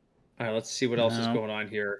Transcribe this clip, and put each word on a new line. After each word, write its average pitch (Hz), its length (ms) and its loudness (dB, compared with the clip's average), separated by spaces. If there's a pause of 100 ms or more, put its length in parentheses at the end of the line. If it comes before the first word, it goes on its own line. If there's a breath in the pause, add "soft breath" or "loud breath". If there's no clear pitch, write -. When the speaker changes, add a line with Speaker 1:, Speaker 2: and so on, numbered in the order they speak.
(400)
Speaker 1:
all 120 80 -2
right, 110 60 -2
let's 113 180 -2
see - 160 0
what 117 120 2
else 117 180 4
is 117 100 0
Speaker 2:
No. 117 60 2
Speaker 1:
going 110 180 0
on 107 160 -4
here. 104 320 -4